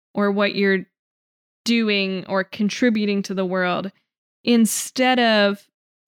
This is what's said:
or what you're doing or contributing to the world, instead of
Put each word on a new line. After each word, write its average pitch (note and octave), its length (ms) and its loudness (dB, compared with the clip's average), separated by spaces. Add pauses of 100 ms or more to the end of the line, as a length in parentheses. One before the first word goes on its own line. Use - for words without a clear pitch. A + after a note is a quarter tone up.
(140)
or G3+ 180 0
what G3+ 240 0
you're F#3+ 300 0 (760)
doing G3+ 640 -2
or F#3+ 160 -2
contributing G#3 800 0
to G3+ 100 -8
the F#3+ 120 -4
world, F3+ 460 -2 (520)
instead B3 760 2
of G#3 460 2 (420)